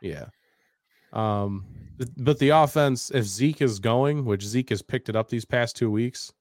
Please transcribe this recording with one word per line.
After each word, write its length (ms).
Yeah. 240
Um, 520
but, 200
but 220
the 100
offense, 640
if 140
Zeke 360
is 180
going, 460
which 200
Zeke 240
has 120
picked 280
it 60
up 140
these 160
past 300
two 140
weeks 520